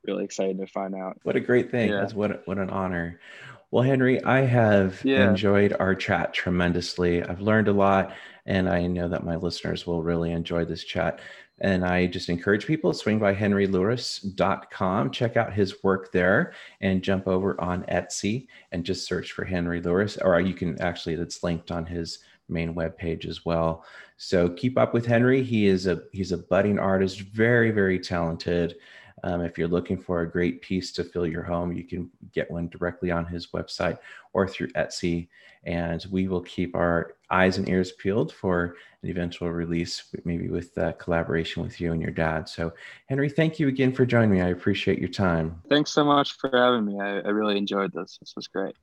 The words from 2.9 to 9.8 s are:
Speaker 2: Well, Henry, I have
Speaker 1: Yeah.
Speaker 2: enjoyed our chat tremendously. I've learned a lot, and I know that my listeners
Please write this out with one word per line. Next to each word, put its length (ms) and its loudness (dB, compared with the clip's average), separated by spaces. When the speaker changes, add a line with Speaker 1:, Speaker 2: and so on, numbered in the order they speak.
Speaker 2:
Well, 120 4
Henry, 400 4
I 180 4
have 640 4
Speaker 1:
Yeah. 260 4
Speaker 2:
enjoyed 500 4
our 140 2
chat 400 0
tremendously. 880 0
I've 200 -6
learned 260 4
a 60 4
lot, 400 4
and 240 0
I 180 2
know 220 -2
that 160 -4
my 100 -2
listeners 500 -4